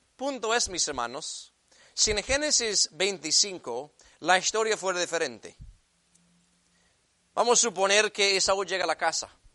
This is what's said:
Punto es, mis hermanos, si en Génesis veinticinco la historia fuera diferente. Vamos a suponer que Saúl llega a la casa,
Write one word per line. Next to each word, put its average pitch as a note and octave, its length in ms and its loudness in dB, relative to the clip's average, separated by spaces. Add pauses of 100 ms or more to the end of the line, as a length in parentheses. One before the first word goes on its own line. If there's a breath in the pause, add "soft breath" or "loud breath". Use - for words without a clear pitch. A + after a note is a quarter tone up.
(160)
Punto B3 360 -4
es, A#3 160 0
mis E3+ 200 -4
hermanos, B2+ 640 -8 (400 soft breath)
si - 180 2
en G#3 140 0
Génesis C4 680 0
veinticinco D#3 1000 -2 (260 soft breath)
la F3 200 4
historia G#3+ 380 0
fuera F3+ 220 -2
diferente. D#3 580 -4 (1800)
Vamos A#3 280 4
a - 20 4
suponer G3+ 480 4
que G3 300 2
Saúl G3 260 2
llega F3+ 160 -2
a E3+ 60 0
la D#3 100 -2
casa, D#3+ 300 -2 (260)